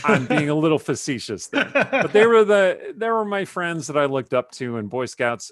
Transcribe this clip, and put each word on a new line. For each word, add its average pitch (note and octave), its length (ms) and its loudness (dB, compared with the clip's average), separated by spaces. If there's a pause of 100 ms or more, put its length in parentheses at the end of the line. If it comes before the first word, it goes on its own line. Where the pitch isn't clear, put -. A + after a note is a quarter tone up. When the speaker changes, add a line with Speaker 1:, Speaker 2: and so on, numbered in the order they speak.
Speaker 1:
I'm D#3+ 220 2
being D3 240 0
a D3+ 60 0
little D#3 240 2
facetious A#2 680 -6
there. - 260 -2
But C4+ 400 0
they G#3+ 140 6
Speaker 2:
<laughs> - 0 -
Speaker 1:
were A3+ 180 6
the, G3 540 2
they A3 100 -4
were A3+ 160 0
my G3+ 220 -4
friends E3+ 400 -6
that D3 120 -4
I C#3+ 80 4
looked C3+ 280 -2
up B2 200 0
to A#2+ 240 -6
in G#2+ 100 -6
Boy B2 180 -4
Scouts. A#2+ 460 -4